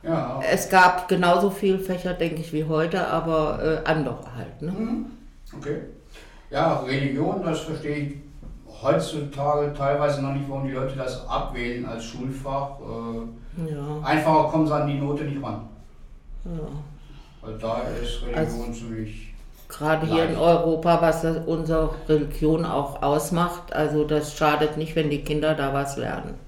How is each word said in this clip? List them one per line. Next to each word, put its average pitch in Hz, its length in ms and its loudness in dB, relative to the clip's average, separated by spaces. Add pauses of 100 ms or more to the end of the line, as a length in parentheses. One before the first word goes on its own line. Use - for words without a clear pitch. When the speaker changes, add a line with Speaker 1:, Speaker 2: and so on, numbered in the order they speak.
Speaker 1:
ja. 165 80 -6
Speaker 2:
Ja. 143 300 0 (100)
Speaker 1:
Es 185 200 2
gab 185 380 6
genauso 180 420 6
viele 190 280 2
Fächer, 180 360 -2
denke 160 260 -2
ich, - 120 -8
wie 156 120 0
heute, 165 440 2
aber, 160 760 2
äh, - 40 0
andere 147 300 2 (180)
halt, - 260 -12
ne? 160 80 -4
Speaker 2:
Mhm. 220 360 -4 (520)
Okay. 143 200 -6 (720)
Ja, 156 300 2
Religion, 156 640 0
das 160 160 0
verstehe 147 360 -4
ich 143 160 -4 (680)
heutzutage 143 920 0
teilweise 143 460 2
noch 135 100 -2
nicht, 139 160 -2
warum 135 180 -4
die 127 80 -4
Leute 127 220 -4
das 127 320 -6
abwählen 123 580 -4
als 113 180 -8
Schulfach. 135 680 -4 (100)
Äh, 117 920 -8
Speaker 1:
Ja. 147 340 -6
Speaker 2:
einfacher 156 440 4
kommen 160 160 4
sie 147 80 2
an 143 120 2
die 143 120 0
Note 143 260 -2
nicht 139 180 -4
ran. 107 260 -8 (760)
Speaker 1:
Ja. 175 60 -8 (920)
Speaker 2:
Weil 110 160 -10
da 113 220 -2 (220)
ist - 200 -4
Religion - 160 -2
Speaker 1:
Also - 340 -2
Speaker 2:
ziemlich 110 640 -10 (340)
Speaker 1:
gerade 156 380 0
hier 165 180 4
in 156 100 2
Speaker 2:
leicht. - 60 -2
Speaker 1:
Europa, 165 640 6
was 160 200 4
das, 160 240 0
unsere 160 440 2 (180)
Religion 156 560 4
auch - 380 -2
ausmacht, 165 720 2
also 151 300 4
das 151 300 0
schadet 151 420 4
nicht, 156 180 -4
wenn 151 160 2
die 143 120 0
Kinder 156 320 2
da 139 200 0
was 139 220 -2
lernen. 110 380 -4 (140)